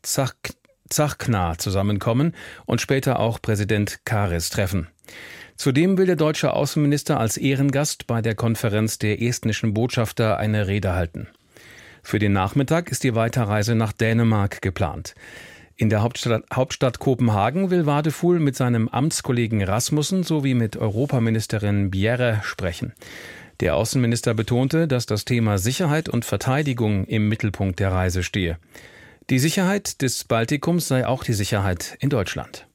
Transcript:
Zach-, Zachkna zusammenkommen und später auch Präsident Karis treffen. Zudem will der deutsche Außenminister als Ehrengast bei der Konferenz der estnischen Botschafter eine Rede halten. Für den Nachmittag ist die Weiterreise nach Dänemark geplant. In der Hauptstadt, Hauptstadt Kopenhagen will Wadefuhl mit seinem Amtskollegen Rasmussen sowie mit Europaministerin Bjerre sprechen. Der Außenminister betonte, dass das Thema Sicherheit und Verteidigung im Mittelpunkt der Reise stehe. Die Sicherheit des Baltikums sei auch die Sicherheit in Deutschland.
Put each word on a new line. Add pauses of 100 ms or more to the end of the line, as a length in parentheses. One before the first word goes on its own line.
Zach-, (340)
Zachkna
zusammenkommen (320)
und
später
auch
Präsident
Karis
treffen. (680)
Zudem
will
der
deutsche
Außenminister
als
Ehrengast
bei
der
Konferenz
der
estnischen
Botschafter
eine
Rede
halten. (760)
Für
den
Nachmittag
ist
die
Weiterreise
nach
Dänemark
geplant. (600)
In
der
Hauptstadt,
Hauptstadt
Kopenhagen
will
Wadefuhl
mit
seinem
Amtskollegen
Rasmussen
sowie
mit
Europaministerin
Bjerre
sprechen. (640)
Der
Außenminister
betonte,
dass
das
Thema
Sicherheit
und
Verteidigung
im
Mittelpunkt
der
Reise
stehe. (720)
Die
Sicherheit
des
Baltikums
sei
auch
die
Sicherheit
in
Deutschland.